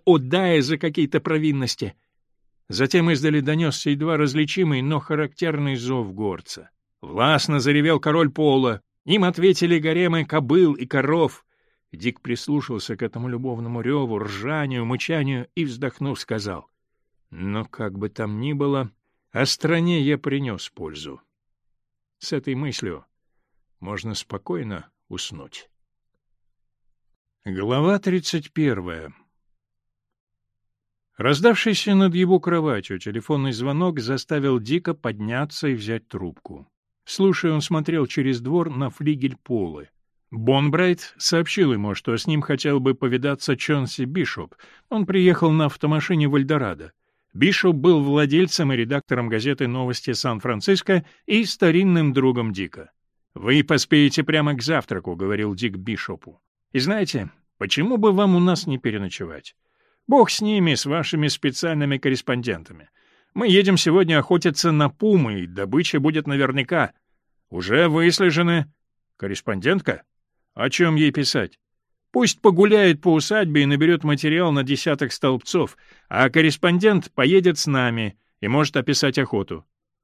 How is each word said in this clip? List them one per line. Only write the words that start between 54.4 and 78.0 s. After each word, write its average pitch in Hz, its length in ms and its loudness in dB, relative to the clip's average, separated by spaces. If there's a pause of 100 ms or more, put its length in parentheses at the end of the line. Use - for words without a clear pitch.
к 120 80 -6
завтраку», — 117 540 -4
говорил 101 380 -2
Дик 98 220 -4
Бишопу. 92 640 -10 (320)
«И 135 60 0
знаете, 151 520 -2 (280)
почему 226 380 0
бы 208 160 4
вам 190 220 4
у 175 40 6
нас 175 280 2
не 131 120 -2
переночевать? 95 760 -6 (520)
Бог 240 240 6
с - 100 -4
ними, 202 340 2
с - 120 -4
вашими 151 420 0
специальными 143 680 -2
корреспондентами. 120 920 -4 (440)
Мы 240 140 0
едем 190 280 6
сегодня 165 420 4
охотиться 165 540 2
на 147 180 2
пумы, 151 500 0
и 87 60 -6
добыча 98 540 -2
будет 151 260 0
наверняка. 139 680 -2 (580)
Уже 107 380 2
выслежены. 170 840 2 (460)
Корреспондентка? 101 840 -2 (520)
О 123 140 -2
чём 160 280 2
ей 147 160 4
писать? 131 460 -2 (520)
Пусть 247 320 0
погуляет 196 580 6
по 170 140 4
усадьбе 156 480 2
и 139 40 2
наберёт 156 380 2
материал 156 480 0
на 139 120 0
десяток 143 480 -2
столбцов, 131 680 -2 (320)
а 123 180 4
корреспондент 175 840 2
поедет 170 440 4
с - 100 -4
нами 120 520 -2 (220)